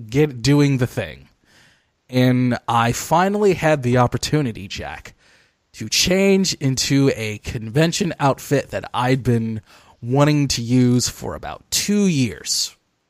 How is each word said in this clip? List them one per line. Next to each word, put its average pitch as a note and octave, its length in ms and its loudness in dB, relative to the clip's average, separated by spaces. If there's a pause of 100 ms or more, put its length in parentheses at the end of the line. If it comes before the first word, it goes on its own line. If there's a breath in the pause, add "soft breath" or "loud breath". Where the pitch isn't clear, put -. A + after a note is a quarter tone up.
get, C3 340 0
doing C#3+ 360 4
the B2 80 0
thing. C#2+ 420 -10 (800 soft breath)
And B2+ 500 2 (100)
I A#2 240 2
finally G3 640 2
had D#3 280 0
the B2 160 2
opportunity, A#2+ 680 0
Jack, D#2 460 -12 (580 soft breath)
to A2 160 -10
change F#3+ 640 2
into C3+ 640 2
a G#2+ 220 -6
convention D3+ 840 -2
outfit C#3 500 -2
that - 240 -8
I'd B2+ 280 0
been A2+ 380 -2 (400 soft breath)
wanting C#3+ 480 2
to B2+ 140 -4
use B2 460 2
for - 260 -10
about - 360 -14
two G#3 360 0
years. - 720 -2 (340)